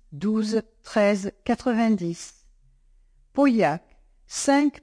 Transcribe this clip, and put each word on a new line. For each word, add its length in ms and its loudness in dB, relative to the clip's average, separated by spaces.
douze 500 -4
treize 480 0
quatre-vingt-dix. 1000 -2
Pauillac, 500 2
cinq 560 0